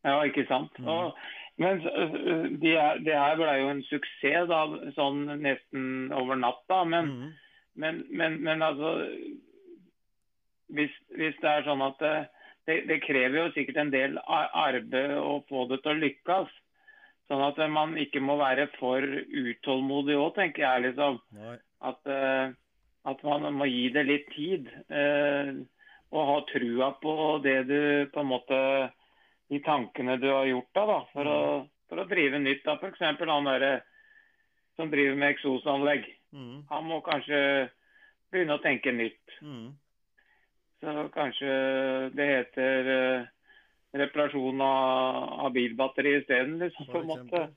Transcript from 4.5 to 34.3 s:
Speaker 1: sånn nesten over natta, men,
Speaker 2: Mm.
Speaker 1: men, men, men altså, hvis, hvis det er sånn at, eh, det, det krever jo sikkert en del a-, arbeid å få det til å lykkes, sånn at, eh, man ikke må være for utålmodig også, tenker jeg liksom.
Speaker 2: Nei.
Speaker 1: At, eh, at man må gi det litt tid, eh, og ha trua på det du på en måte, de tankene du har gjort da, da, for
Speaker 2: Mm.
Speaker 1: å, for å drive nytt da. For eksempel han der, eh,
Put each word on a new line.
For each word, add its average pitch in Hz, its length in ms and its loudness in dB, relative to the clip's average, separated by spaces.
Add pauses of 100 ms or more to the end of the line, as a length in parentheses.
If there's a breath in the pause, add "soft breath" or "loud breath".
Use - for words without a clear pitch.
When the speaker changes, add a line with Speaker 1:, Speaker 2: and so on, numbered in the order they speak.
Speaker 1:
sånn 143 480 -2
nesten 131 720 -2
over 131 240 0
natta, 165 480 0
men, 165 220 2
Speaker 2:
Mm. 139 260 -8 (440 soft breath)
Speaker 1:
men, 160 340 -6
men, 156 320 -2
men 160 200 0
altså, 156 300 0 (1800)
hvis, 147 200 -2 (240)
hvis 156 260 -4
det 160 100 2
er 147 140 2
sånn 139 180 0
at, 135 200 -2
eh, 156 220 0 (420 loud breath)
det, 160 100 0 (120)
det 156 140 0
krever 131 360 2
jo 165 140 0
sikkert 135 240 -4
en 151 140 0
del 135 280 0
a-, 156 360 0
arbeid 131 640 0
å 147 300 -2
få 131 200 -2
det 135 140 -4
til 151 100 -2
å 156 80 0
lykkes, 175 480 0 (800 soft breath)
sånn 139 140 0
at, 143 160 0
eh, 156 100 2
man 156 280 0
ikke 143 260 -2
må 143 160 2
være 139 300 2 (100)
for 131 240 0
utålmodig 139 1120 -2
også, 151 200 2
tenker 160 260 0
jeg 127 200 4
liksom. 127 380 0 (120)
Speaker 2:
Nei. 110 240 -14 (240)
Speaker 1:
At, - 260 -8
eh, 135 460 0 (520)
at 139 200 -6
man 147 300 0
må 139 120 0
gi 123 240 0
det 139 160 2
litt 143 240 2
tid, 151 380 -4 (160)
eh, 143 680 2 (600 soft breath)
og 151 140 2
ha 143 200 4
trua 127 540 0
på 156 160 -2 (260)
det 135 240 4
du 143 140 2 (260)
på 147 140 -6
en 135 100 -2
måte, 131 300 0 (880 soft breath)
de 143 100 -2
tankene 131 580 0
du 131 80 0
har 135 200 4
gjort 127 260 -2
da, 208 140 2
da, 190 140 2 (120)
for 143 120 -4
Speaker 2:
Mm. 147 60 0
Speaker 1:
å, 147 380 0 (160)
for 165 140 -10
å 185 100 -6
drive 147 320 2
nytt 139 240 0
da. 151 140 0
For 196 120 -8
eksempel 175 380 -2
han 143 160 2
der, 131 180 2
eh, 135 180 2 (960 soft breath)